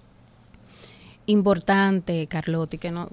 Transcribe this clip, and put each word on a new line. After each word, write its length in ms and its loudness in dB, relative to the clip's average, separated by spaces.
Importante, 1000 2
Carlotti, 500 -4
que 140 -8
no, 220 -8